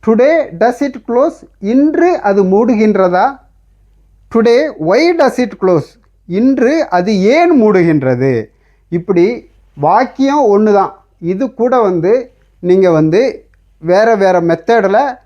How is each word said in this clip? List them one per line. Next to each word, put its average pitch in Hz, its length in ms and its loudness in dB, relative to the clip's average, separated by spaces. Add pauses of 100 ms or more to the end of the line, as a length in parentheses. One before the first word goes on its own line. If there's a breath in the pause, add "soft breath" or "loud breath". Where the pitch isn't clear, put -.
Today 233 280 2 (240)
does 240 280 -2
it 262 80 -8 (140)
close? 269 260 0 (240)
இன்று 302 600 0
அது 202 240 0
மூடுகின்றதா? 202 800 0 (1080)
Today 233 260 2 (260)
why 196 140 2 (180)
does 277 200 0
it 247 220 -4
close? 180 280 0 (380)
இன்று 262 640 0
அது 185 300 -2
ஏன் 294 420 2
மூடுகின்றது? 135 800 0 (440)
இப்படி 180 600 -2 (240)
வாக்கியம் 262 680 0 (120)
ஒண்ணு 214 160 2
தான். 196 320 -2 (140)
இது 190 360 -6
கூட 247 260 0
வந்து 202 520 -2 (260)
நீங்க 180 320 2
வந்து 160 580 0 (300)
வேற 196 360 0
வேற 190 260 0
மெத்தடில் 202 760 0 (120)